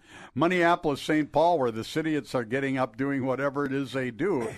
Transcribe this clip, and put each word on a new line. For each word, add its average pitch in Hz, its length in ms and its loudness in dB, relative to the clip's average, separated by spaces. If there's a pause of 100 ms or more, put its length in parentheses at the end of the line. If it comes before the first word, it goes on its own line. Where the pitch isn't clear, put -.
(140)
<laughs> - 200 -20
Minneapolis, 170 680 2
Saint 156 320 0
Paul, 170 260 4
where 123 120 2
the 110 120 -4
City 156 280 -4
Idiots 147 240 -2
are 123 100 0
getting 135 320 -2
up 131 220 -2
doing 135 260 -2
whatever 135 400 -2
it 135 80 -4
is 135 200 -4
they 127 180 -2
do 123 480 -2